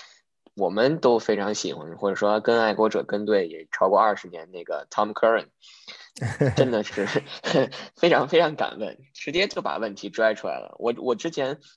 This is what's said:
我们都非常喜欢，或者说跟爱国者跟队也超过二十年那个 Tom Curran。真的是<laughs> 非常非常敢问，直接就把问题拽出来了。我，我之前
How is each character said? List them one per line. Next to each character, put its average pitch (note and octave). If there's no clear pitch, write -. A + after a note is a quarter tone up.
我 F#2+
们 C3+
都 A#2+
非 G#2+
常 G2+
喜 D2+
欢， D2+
或 G2+
者 F#2+
说 G#2
跟 A#2
爱 G#2+
国 G#2+
者 G#2
跟 G#2
队 G2
也 D#2+
超 F#2
过 G2
二 G#2
十 -
年 F2
那 F2
个 D#2
Tom G#2+
Curran。 A2
真 C3+
的 G#2+
是 G2+
<laughs> -
非 E3+
常 C3+
非 E3
常 D#3
敢 -
问， G#2
直 -
接 F#3+
就 G3+
把 D#2+
问 G#2
题 G2+
拽 A2
出 G#2
来 C2+
了。 G1+
我， A#2+
我 B2
之 D#3+
前 C#3